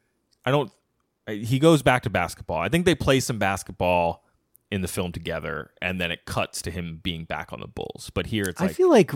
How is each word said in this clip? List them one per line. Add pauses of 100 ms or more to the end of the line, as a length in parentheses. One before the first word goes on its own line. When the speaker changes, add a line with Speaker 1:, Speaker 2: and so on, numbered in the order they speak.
(460)
Speaker 1:
I
don't, (540)
he
goes
back
to
basketball.
I
think
they
play
some
basketball (460)
in
the
film
together, (100)
and
then
it
cuts
to
him
being
back
on
the
Bulls.
But
here
it's
Speaker 2:
I
Speaker 1:
like
Speaker 2:
feel
like